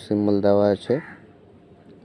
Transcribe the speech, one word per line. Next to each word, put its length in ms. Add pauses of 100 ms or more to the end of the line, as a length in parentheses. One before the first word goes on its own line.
সিম্বল 320 (100)
দেওয়া 200 (100)
আছে। 200 (1080)